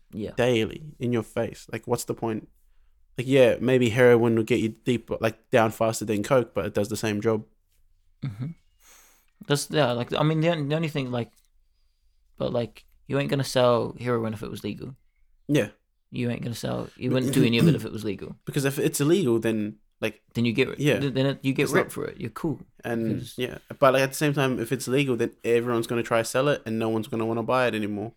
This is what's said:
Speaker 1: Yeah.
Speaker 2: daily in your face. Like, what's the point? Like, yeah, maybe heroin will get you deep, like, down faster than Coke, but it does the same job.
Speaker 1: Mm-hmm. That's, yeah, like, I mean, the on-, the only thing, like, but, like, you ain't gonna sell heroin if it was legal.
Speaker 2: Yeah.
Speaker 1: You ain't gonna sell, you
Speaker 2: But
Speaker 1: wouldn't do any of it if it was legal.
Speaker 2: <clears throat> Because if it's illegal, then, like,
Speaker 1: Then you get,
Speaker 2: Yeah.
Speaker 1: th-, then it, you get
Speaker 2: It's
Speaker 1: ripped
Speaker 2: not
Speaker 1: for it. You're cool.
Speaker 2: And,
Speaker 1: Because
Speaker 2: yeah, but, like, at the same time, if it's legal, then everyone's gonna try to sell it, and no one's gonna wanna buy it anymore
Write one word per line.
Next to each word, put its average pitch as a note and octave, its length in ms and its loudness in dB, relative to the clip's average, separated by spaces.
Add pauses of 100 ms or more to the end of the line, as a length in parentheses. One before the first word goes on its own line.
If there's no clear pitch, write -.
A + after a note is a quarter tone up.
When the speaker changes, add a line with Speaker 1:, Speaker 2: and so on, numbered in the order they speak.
(120)
Speaker 1:
Yeah. G#2 240 -8
Speaker 2:
daily B2 600 0
in A#2+ 140 -2
your A2+ 100 0
face. - 480 -6
Like, A2+ 160 -10
what's A#2+ 180 -2
the - 100 -4
point? A2 340 -4 (680)
Like, A#2+ 80 -6
yeah, B2+ 340 6
maybe B2 300 4
heroin A#2+ 460 6
will A2+ 80 2
get A2 160 0
you A2+ 100 0
deep, A#2+ 400 -4 (100)
like, - 300 -4
down A2+ 200 4
faster A2 360 -2
than G#2 160 -2
Coke, B2 320 2
but G2 100 -2
it G#2 100 -6
does G#2 140 0
the G#2+ 80 -6
same G#2 240 -2
job. A2 240 0 (800)
Speaker 1:
Mm-hmm. A#2+ 220 -8 (1000)
That's, C#3+ 240 0
yeah, C#3 220 2
like, B2 200 -4
I - 120 0
mean, D#3 160 0
the D#3+ 100 2
on-, D3+ 180 -4
the D3 80 -2
only E3 120 -2
thing, C3+ 240 -6
like, A#2 180 -6 (1040)
but, B2+ 160 -4
like, A#2+ 320 -6 (220)
you C3+ 120 -4
ain't C#3+ 120 -2
gonna C#3 140 0
sell A#2+ 540 2
heroin A2+ 360 -2
if G#2+ 80 -10
it B2+ 80 -10
was - 140 -12
legal. A2 300 -8 (540)
Speaker 2:
Yeah. C3+ 200 2 (420)
Speaker 1:
You A#2+ 200 -4
ain't A#2 120 -6
gonna A#2+ 120 -6
sell, B2 420 -6
you B2+ 140 -4
Speaker 2:
But B2+ 40 0
Speaker 1:
wouldn't B2+ 200 0
do C3 100 6
any A#2 140 2
of E3 100 6
it D3 60 6
if A2 100 -4
it - 80 -8
was G#2+ 120 -10
legal. - 360 -8
Speaker 2:
<clears throat> - 40 -20
Because C#3+ 200 -4
if C#3 140 -2
it's D3 220 0
illegal, D3 380 4
then, A2 380 -2 (240)
like, A2 220 -6 (120)
Speaker 1:
Then A#2 100 0
you A#2 80 2
get, B2 280 0
Speaker 2:
Yeah. C3 200 2
Speaker 1:
th-, C#3 140 -2
then C3 120 0
it, C3+ 160 -2
you C3+ 100 0
get C#3 120 0
Speaker 2:
It's C3 80 -2
Speaker 1:
ripped E3+ 160 2
Speaker 2:
not - 40 -14
Speaker 1:
for - 140 -8
it. - 140 -10
You're A#2 100 -8
cool. - 300 -6 (240)
Speaker 2:
And, A2+ 240 -2
Speaker 1:
Because G#2+ 280 -6
Speaker 2:
yeah, B2+ 220 -6 (200)
but, C3 160 6
like, C3+ 80 4
at C3 80 2
the - 60 -10
same D3 160 2
time, C3+ 260 0
if A2+ 140 -4
it's B2+ 160 -6
legal, C3 280 2
then A#2 160 -2 (120)
everyone's A#2 420 2
gonna A#2 160 -2
try A2+ 160 2
to A2+ 60 2
sell C3 240 0
it, C#3+ 180 0
and A2+ 120 -4
no A2+ 100 -2
one's A2 200 -2
gonna A2+ 180 -4
wanna A2+ 160 -2
buy B2+ 240 2
it A2 80 0
anymore G#2 420 -4